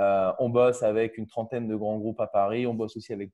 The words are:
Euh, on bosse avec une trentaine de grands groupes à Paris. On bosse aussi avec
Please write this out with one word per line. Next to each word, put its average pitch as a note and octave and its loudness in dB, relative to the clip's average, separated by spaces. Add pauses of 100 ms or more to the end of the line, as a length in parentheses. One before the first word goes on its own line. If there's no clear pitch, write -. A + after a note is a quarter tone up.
Euh, G2 4
on B2+ 2
bosse A#2+ 4
avec A2 0
une A2 -8
trentaine A#2 -6
de A2 -2
grands G#2+ -4
groupes A2 -6
à G#2+ -2
Paris. G#2+ 0
On A2+ -2
bosse A2 -6
aussi A2 -12
avec G2+ -8